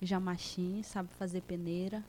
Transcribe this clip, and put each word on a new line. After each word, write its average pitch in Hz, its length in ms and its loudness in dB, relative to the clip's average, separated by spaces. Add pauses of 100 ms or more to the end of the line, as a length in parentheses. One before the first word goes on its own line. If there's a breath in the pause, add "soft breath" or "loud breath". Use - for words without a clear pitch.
jamachim, 185 800 2
sabe 185 300 -2
fazer 180 300 -2
peneira, 180 640 0